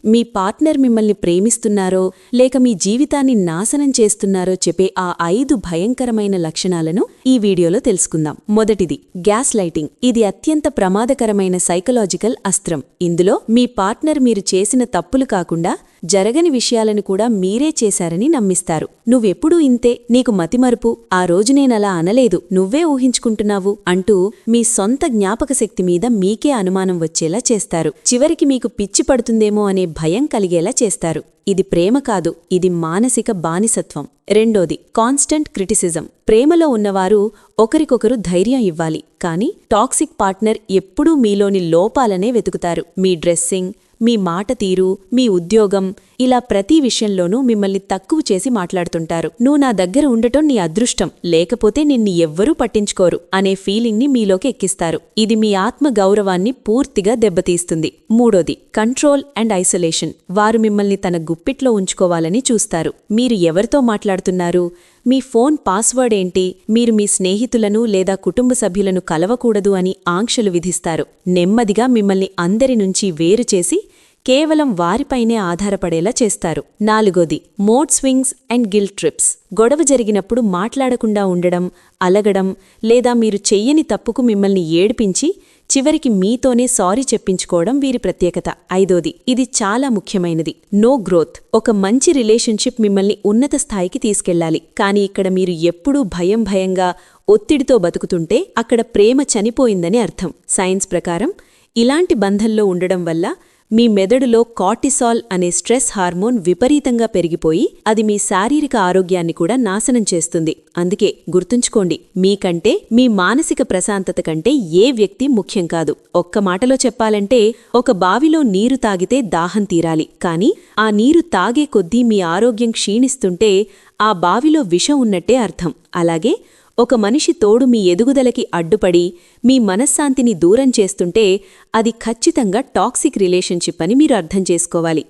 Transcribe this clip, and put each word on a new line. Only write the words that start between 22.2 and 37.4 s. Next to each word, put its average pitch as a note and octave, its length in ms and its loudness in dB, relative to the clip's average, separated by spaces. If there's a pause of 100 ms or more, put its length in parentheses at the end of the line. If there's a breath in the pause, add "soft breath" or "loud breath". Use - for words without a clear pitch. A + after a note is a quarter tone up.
నువ్వే F#3+ 260 0 (120)
ఊహించుకుంటున్నావు" G#3 800 -2 (200)
అంటూ F#3+ 240 2 (380 loud breath)
మీ A#3+ 80 2 (160)
సొంత A#3 280 -2 (120)
జ్ఞాపకశక్తి G#3 720 -2
మీద F3 160 0 (160)
మీకే A3 300 -2 (100)
అనుమానం F#3 420 -2
వచ్చేలా D#3+ 360 -4 (100)
చేస్తారు. E3 420 -2 (180)
చివరికి D4+ 420 0
మీకు B3 160 -2 (120)
పిచ్చి G3+ 300 -4
పడుతుందేమో A3 640 2
అనే F#3+ 140 0 (140)
భయం F3 340 0
కలిగేలా F#3 480 0
చేస్తారు. E3 400 -4 (300)
ఇది F#3+ 120 0 (100)
ప్రేమ F3+ 220 2 (140)
కాదు, E3+ 240 -2 (240)
ఇది F3+ 120 2 (160)
మానసిక A3+ 460 -2 (140)
బానిసత్వం. E3+ 600 -4 (320)
రెండోది, G#3 400 2 (220)
కాన్స్టెంట్ C#4 560 0
క్రిటిసిజం. F3+ 500 -4 (240)
ప్రేమలో D4+ 380 4 (100)
ఉన్నవారు G3+ 440 2 (440 soft breath)